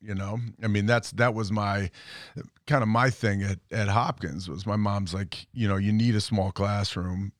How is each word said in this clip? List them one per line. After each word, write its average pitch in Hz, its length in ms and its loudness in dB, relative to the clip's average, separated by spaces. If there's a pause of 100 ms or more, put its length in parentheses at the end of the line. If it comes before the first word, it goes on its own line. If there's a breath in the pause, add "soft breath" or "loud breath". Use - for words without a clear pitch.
you 104 140 -8
know? 101 240 -4 (240)
I 113 40 0
mean, 101 180 4
that's, 117 260 2
that 120 220 2
was 107 180 -4
my, 101 400 0 (760 loud breath)
kind 139 140 4
of 110 60 2
my 117 220 4
thing 101 340 0
at, 98 160 -2 (100)
at 104 200 0
Hopkins 98 580 0
was 87 180 -8
my 104 120 0
mom's 101 360 0
like, 95 400 -6
you 117 140 0
know, 98 80 2
"You 98 160 2
need 113 240 4
a 104 60 2
small 95 320 0
classroom 98 880 -2